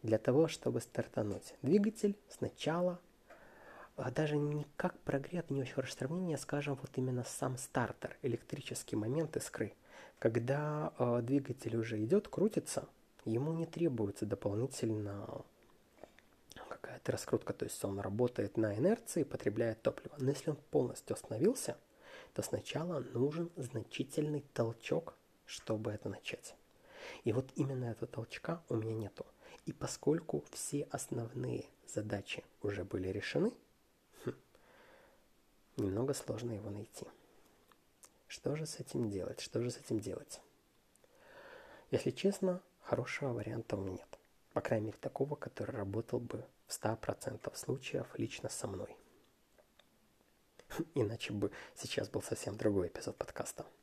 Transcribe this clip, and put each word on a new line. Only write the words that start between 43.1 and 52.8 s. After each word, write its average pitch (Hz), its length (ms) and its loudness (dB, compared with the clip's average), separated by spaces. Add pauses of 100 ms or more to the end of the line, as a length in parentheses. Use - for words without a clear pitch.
варианта 110 440 -2
у 98 40 -2
меня 92 160 -2
нет. - 220 -14 (340)
По 120 80 4
крайней 110 260 2
мере, 107 120 -6
такого, 139 360 0
который - 360 -6
работал 110 480 -2
бы 117 260 -6 (220)
в - 60 -6
ста 113 220 0
процентах - 600 -4
случаев - 500 -2 (100)
лично - 320 -4
со - 180 -4
мной. 95 300 -6 (1800)
<laughs> - 180 -2
Иначе 110 380 0
бы 101 180 2 (240)
сейчас - 340 -2
был - 120 0
совсем - 360 -4
другой 98 300 4